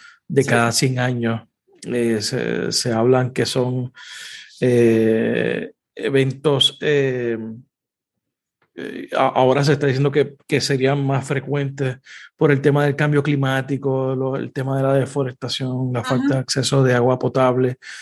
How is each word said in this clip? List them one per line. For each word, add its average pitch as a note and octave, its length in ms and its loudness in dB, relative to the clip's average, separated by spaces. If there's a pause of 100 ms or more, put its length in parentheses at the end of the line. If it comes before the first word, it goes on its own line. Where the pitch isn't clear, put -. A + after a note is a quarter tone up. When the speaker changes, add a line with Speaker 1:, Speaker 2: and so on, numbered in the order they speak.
(280)
Speaker 1:
de C3+ 160 2
Speaker 2:
Sí. C#3 60 -4
Speaker 1:
cada A#2 220 2
cien C3 260 0
años. A#2 440 -2 (440)
Eh, A#2 360 0
se, A#2 500 -2
se - 220 -2
hablan B2 400 2
que B2 120 -2
son, B2+ 480 -4 (680)
eh, A#2 1120 2 (200)
eventos, C3+ 880 0
eh, C3 560 0 (1400)
eh, - 400 -12
a-, C3+ 120 2
ahora C3 360 2
se D3 100 2
está C#3 140 0
diciendo C3+ 240 0
que, C#3 240 0 (120)
que C#3 140 0
serían C#3 440 0
más C3+ 220 -2
frecuentes C#3 720 -4 (400)
por D#3 140 4
el C3+ 100 2
tema C#3+ 240 4
del C#3+ 100 0
cambio D3 260 2
climático, C3+ 920 -2
lo, C3 200 -4
el A#2+ 160 -6
tema C3+ 260 -4
de C3+ 60 0
la C3+ 100 2
deforestación, B2+ 1000 -2
la A#2+ 60 -2
Speaker 2:
Ajá. A2+ 100 -4
Speaker 1:
falta C#3 260 0
de C3+ 40 0
acceso C3 440 0
de C3 120 4
agua B2 240 2
potable. B2+ 580 2 (240)